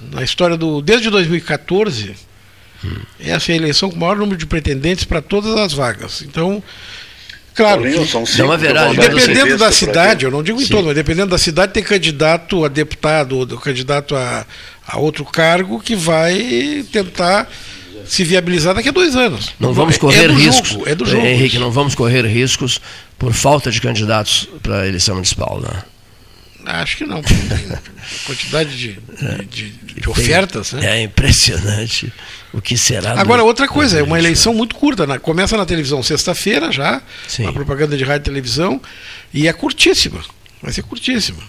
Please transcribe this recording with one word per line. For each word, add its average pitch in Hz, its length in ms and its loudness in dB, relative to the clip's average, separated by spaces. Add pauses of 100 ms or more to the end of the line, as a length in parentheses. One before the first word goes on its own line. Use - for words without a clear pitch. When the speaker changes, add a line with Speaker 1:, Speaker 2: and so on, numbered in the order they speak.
(120)
Speaker 1:
na 135 100 -6
história 170 340 0
do, 160 240 -2
desde 220 300 2
dois 196 160 2
mil 170 120 0
e - 20 -6
quatorze, 151 760 -2 (680)
Speaker 2:
Hum. 82 120 -6 (220)
Speaker 1:
essa 170 320 -4
é 170 40 2
a - 20 2
eleição 160 340 0
com 165 60 -10
o - 40 -8
maior 180 160 0
número 202 200 -2
de 160 100 -8
pretendentes 156 580 -2
pra 170 160 -2
todas 208 360 -2
as 202 160 0
vagas. 127 500 -4
Então, 170 400 -4 (920)
claro 208 280 4
Speaker 3:
Paulinho, 240 220 2
Speaker 1:
que - 60 -2
Speaker 3:
são 117 100 0
Speaker 2:
Não 117 60 -4
Speaker 3:
cinco 135 260 2
Speaker 2:
haverá, 156 280 2
Speaker 3:
que 151 60 4
vão 143 80 4
Speaker 2:
digamos 240 160 4
Speaker 3:
dar - 100 2
Speaker 1:
dependendo - 140 4
da 262 80 6
Speaker 3:
entrevista 262 240 4
por - 80 4
Speaker 1:
cidade, 175 380 4
Speaker 3:
aqui. 139 120 0
Speaker 1:
eu 131 60 0
não 147 120 -2
digo 220 180 -2
em 277 40 0
Speaker 2:
Sim. - 60 -2
Speaker 1:
todo, 208 160 2
mas 147 80 0
dependendo 165 360 0
da 180 80 2
cidade, 180 340 2
tem 220 100 0
candidato 160 800 0
a 147 40 2
deputado 147 680 -2
ou 127 100 -2 (120)
candidato 143 560 -4
a, 120 320 -4 (400)
a - 120 -8
outro 151 260 -2
cargo 180 560 0
que 226 160 -4
vai 214 960 0
tentar 196 580 0 (560)
se - 160 -2
viabilizar 175 540 2
daqui 233 140 0
a - 20 -2
dois 330 240 2
anos. 190 420 0
Speaker 2:
Não 123 160 0
vamos 156 220 4
Speaker 1:
É, - 20 -2
Speaker 2:
correr 151 260 6
Speaker 1:
é 156 40 6
do 151 60 6
Speaker 2:
risco, 156 320 6
Speaker 1:
jogo, - 220 -4
é 151 60 0
do 190 100 -4
jogo 233 220 2
Speaker 2:
Henrique, 127 300 4
Speaker 1:
isso. 123 40 0
Speaker 2:
não 123 120 -2
vamos 139 240 2
correr 123 300 2
riscos 123 540 0 (380)
por 120 140 0
falta 139 400 2
de 110 80 -2
candidatos 107 680 0 (140)
pra 98 240 -2
eleição 95 300 -2
municipal, - 440 -4
né? - 220 -8 (800)
Speaker 1:
Acho - 360 -6
que 302 80 -6
não. 190 140 -8
A - 1040 -2
quantidade 143 500 -4
de, 120 160 -8 (560)
de, 107 220 -10
de, - 0 -
de - 240 -18
Speaker 2:
Tem, - 140 -4
Speaker 1:
ofertas, 120 680 0
né? 107 240 0
Speaker 2:
é 117 40 -2
impressionante 113 1120 2 (400)
o 113 80 -6
que 120 160 -2
será 110 420 0
Speaker 1:
Agora, 233 220 6
Speaker 2:
do, 220 80 6
Speaker 1:
outra 240 180 2
coisa, 262 300 2
Speaker 2:
do 151 40 4
Speaker 1:
é - 20 4
uma 143 80 0
Speaker 2:
político. 165 160 4
Speaker 1:
eleição 190 280 4
muito 226 200 -2
curta, 240 320 0
né? 135 120 -2
Começa 190 380 0
na 202 80 2
televisão 151 380 -2
sexta-feira 202 680 0
já, 175 300 -2 (260)
Speaker 2:
Sim. 110 200 -4
Speaker 1:
a 85 60 -4
propaganda 147 440 -2
de 135 80 -2
rádio 143 200 0
e - 0 -
televisão, 139 540 -2 (540)
e 151 160 2
é 165 60 2
curtíssima. - 680 0 (420)
Vai - 80 -8
ser - 120 -6
curtíssima. 190 560 -4 (100)